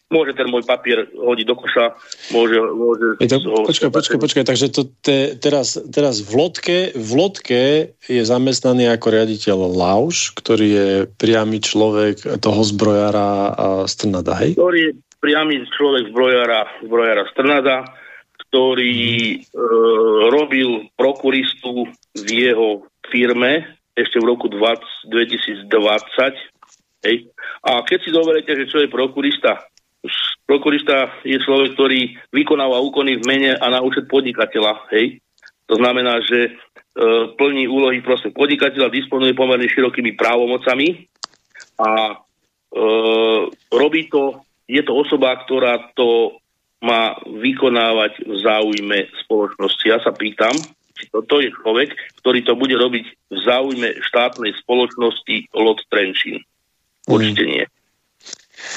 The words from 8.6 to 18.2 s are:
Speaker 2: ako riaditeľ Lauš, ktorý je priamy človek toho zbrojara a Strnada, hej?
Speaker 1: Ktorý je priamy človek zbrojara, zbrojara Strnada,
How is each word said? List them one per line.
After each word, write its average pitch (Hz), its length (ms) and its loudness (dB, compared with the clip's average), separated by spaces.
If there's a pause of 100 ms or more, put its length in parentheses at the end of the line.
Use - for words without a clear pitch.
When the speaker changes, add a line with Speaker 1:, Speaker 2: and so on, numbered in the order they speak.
Speaker 2:
ako 113 160 0
riaditeľ 107 640 2
Lauš, 95 640 0
ktorý 107 320 2
je 101 240 2 (240)
priamy 110 480 0
človek 107 800 0
toho 104 240 2
zbrojara 104 640 2 (240)
a - 120 -2 (200)
Strnada, 90 560 -2
hej? 170 160 2
Speaker 1:
Ktorý 170 320 2
je - 20 -8 (300)
priamy 147 400 0 (160)
človek 135 320 0
zbrojara, 120 560 2 (160)
zbrojara 113 480 0
Strnada, 135 560 0 (640)